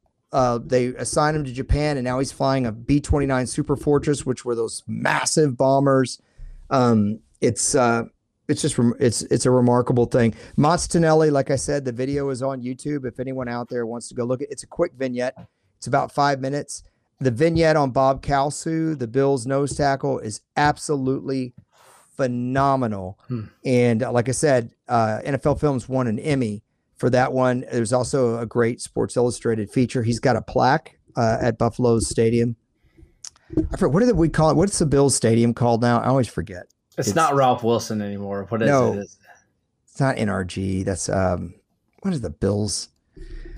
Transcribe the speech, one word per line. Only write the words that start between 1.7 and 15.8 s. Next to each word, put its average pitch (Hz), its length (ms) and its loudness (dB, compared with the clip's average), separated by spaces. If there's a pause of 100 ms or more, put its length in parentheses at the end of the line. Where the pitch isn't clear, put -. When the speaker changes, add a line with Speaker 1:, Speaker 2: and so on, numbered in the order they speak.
Speaker 1:
and 123 80 -4
now 127 140 -2
he's 135 140 -4
flying 135 340 0
a 110 60 -4
B 117 280 0
twenty-nine 135 460 0
Super 147 300 -2
Fortress, 143 500 0
which 127 180 -6
were 123 100 -2
those 113 320 -4
massive 135 720 0
bombers. 135 640 2 (480)
Um, 117 520 2 (200)
it's, - 340 0
uh, 117 280 4 (440)
it's - 140 -2
just - 160 -2
rem-, 120 240 4
it's, 120 220 2
it's - 240 -2
a 127 40 4
remarkable 123 540 4
thing. 117 300 2 (240)
Mats 160 280 2
Tonelli, 160 440 4
like 139 200 0
I 139 60 0
said, 143 300 -4
the 123 60 -4
video 139 360 -4
is 127 140 -6
on 135 180 -4
YouTube. 131 460 -8
If - 120 -10
anyone 127 300 -8
out 120 220 -8
there 120 160 -4
wants 117 220 -10
to - 60 -20
go 120 100 -4
look 127 180 -4
at, 143 80 -8
it's 131 120 -12
a - 40 -20
quick - 320 -4
vignette. 123 360 -4 (440)
It's - 80 -16